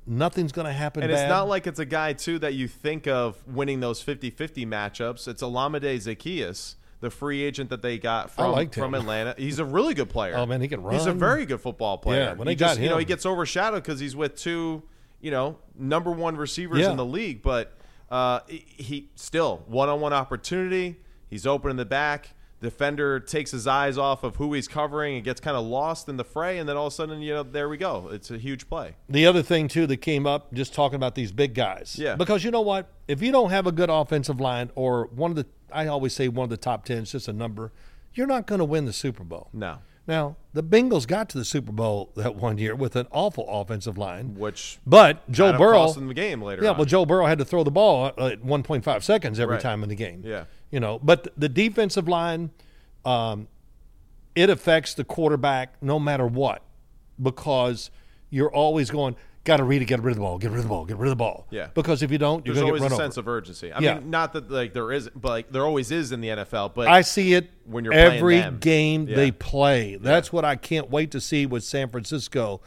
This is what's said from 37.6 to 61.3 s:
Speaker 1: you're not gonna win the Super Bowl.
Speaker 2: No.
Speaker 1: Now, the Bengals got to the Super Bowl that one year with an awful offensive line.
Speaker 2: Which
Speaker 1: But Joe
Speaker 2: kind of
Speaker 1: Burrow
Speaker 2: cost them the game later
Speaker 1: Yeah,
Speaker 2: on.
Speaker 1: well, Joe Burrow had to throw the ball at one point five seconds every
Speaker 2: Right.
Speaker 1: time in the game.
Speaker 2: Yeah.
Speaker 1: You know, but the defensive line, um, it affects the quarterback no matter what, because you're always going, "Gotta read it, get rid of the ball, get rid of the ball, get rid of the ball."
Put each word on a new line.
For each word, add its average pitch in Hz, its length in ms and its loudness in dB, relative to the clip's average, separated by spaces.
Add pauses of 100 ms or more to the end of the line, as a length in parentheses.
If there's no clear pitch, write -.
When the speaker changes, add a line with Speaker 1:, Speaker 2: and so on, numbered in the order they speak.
Speaker 1:
you're 247 140 -2
not 254 180 -2
gonna 190 180 0
win 151 200 0
the 117 80 -4
Super 117 320 -6
Bowl. 85 280 -14
Speaker 2:
No. 98 260 -8 (280)
Speaker 1:
Now, 156 300 -2 (160)
the 156 120 -2
Bengals 208 420 4
got 190 240 0
to - 80 -6
the 120 60 -4
Super 117 260 -4
Bowl 107 460 -2
that 107 180 -2
one 107 240 -2
year 107 160 -2
with 127 220 -2
an 123 160 0
awful 165 360 0
offensive 101 480 -4
line. 101 380 -6
Speaker 2:
Which 101 500 -8
Speaker 1:
But 156 460 10
Joe 127 140 6
Speaker 2:
kind 190 100 8
of 135 60 2
Speaker 1:
Burrow 214 180 10
Speaker 2:
cost 160 160 6
them 135 140 -8
the 127 60 -8
game 156 280 -4
later 98 220 -4
Speaker 1:
Yeah, - 60 4
Speaker 2:
on. 190 60 0
Speaker 1:
well, 151 100 4
Joe 170 200 4
Burrow 175 200 4
had 156 120 4
to 139 60 -2
throw 175 180 2
the 143 80 2
ball 143 480 4
at 117 260 -2
one 139 200 0
point 139 200 -2
five 117 200 0
seconds 139 340 2
every 120 160 0
Speaker 2:
Right. 107 80 -2
Speaker 1:
time 107 220 -2
in 104 40 -4
the 104 60 -6
game. 92 300 -8
Speaker 2:
Yeah. 104 200 -8 (280)
Speaker 1:
You 139 80 -2
know, 110 200 -2
but 160 360 4
the 147 120 0
defensive 196 600 0
line, 170 420 -2 (540)
um, 113 420 0 (880)
it 180 160 6
affects 165 440 2
the 143 100 -6
quarterback 143 800 2
no 143 180 0
matter 143 260 2
what, 120 360 -2 (600)
because 127 680 0 (400)
you're 143 200 2
always 151 400 2
going, 139 240 -2 (300)
"Gotta 147 200 6
read 135 180 4
it, - 20 -2
get 123 160 0
rid 123 120 0
of 113 40 -2
the 104 60 -4
ball, 90 160 -4
get 107 120 -4
rid 110 80 -4
of 123 60 -2
the 113 60 -4
ball, 85 160 -4
get 104 100 -6
rid 117 120 0
of - 40 2
the 127 40 0
ball." 113 340 -4